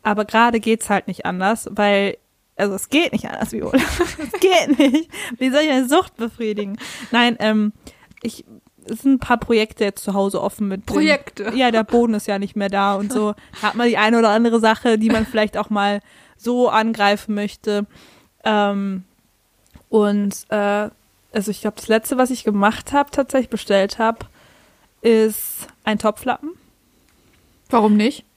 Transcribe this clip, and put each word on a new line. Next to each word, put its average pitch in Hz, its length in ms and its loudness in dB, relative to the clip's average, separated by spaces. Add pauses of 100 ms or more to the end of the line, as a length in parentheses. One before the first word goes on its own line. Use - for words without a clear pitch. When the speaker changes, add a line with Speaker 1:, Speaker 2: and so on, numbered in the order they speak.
Speaker 1:
Aber 208 240 -2
gerade 233 340 2
geht's 226 300 0
halt 202 180 0
nicht - 180 -10
anders, 190 440 -2
weil, 202 460 0 (400)
also 202 180 -2
es - 160 -8
geht 311 220 2
nicht - 160 -4
anders, - 240 -8
Viola. - 260 0
<laughs> - 400 -2
Es 311 220 -8
geht 339 380 4
nicht. 277 320 4 (280)
Wie 254 120 0
soll 277 120 2
ich 311 80 2
eine 262 180 2
Sucht 339 280 2
befriedigen? 214 600 -6 (320)
Nein, 240 300 2
ähm, 214 320 2 (500)
ich, - 220 -12 (420)
es 226 140 -10
sind 277 140 4
ein 254 40 0
paar 240 200 0
Projekte 220 440 -2
jetzt 202 220 -4
zu 202 80 -4
Hause 196 300 -2
offen 202 260 -4
mit 190 140 -8
dem - 20 -20
Speaker 2:
Projekte? 294 680 -2
Speaker 1:
Ja, 254 160 2
der 220 140 2
Boden 233 280 2
ist 208 140 -4
ja 202 120 -4
nicht 202 160 -8
mehr 202 140 -4
da 196 280 0
und 202 180 -6
so. 208 200 0 (120)
Speaker 2:
<laughs> - 160 -18
Speaker 1:
Da 214 60 0
hat 208 80 -4
man 240 120 2
die 233 80 0
eine 220 220 4
oder 226 100 6
andere 226 320 4
Sache, 226 380 2
die 220 100 2
man 220 160 2
vielleicht 214 320 -2
auch 208 140 -6
mal 202 300 0 (360)
so 247 320 0
angreifen 214 680 0
möchte. 208 520 -4 (580)
Ähm, 202 600 -2 (840)
und, 208 460 2 (160)
äh, 208 400 -2 (420)
also 214 180 -4
ich - 120 -8
glaub, 214 140 -4
das - 120 -16
Letzte, 226 300 0
was 254 100 2
ich 254 160 -6
gemacht 202 480 0
hab, 285 180 0
tatsächlich 269 380 0
bestellt 196 500 0
hab, 226 300 -2 (720)
ist 220 680 0 (180)
ein 214 140 -2
Topflappen. 240 520 -4 (1200)
Speaker 2:
Warum 214 260 4
nicht? 214 300 0 (100)